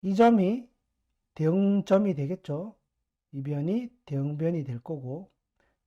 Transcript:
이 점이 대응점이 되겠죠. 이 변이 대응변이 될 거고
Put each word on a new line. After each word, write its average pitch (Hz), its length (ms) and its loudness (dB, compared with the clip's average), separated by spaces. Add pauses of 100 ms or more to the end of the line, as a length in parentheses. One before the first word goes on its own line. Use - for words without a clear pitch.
이 190 120 -2
점이 233 540 4 (640)
대응점이 196 800 2
되겠죠. 151 600 -6 (560)
이 139 100 -10
변이 156 480 -4 (160)
대응변이 147 580 -4
될 123 200 -8
거고 147 480 -10 (540)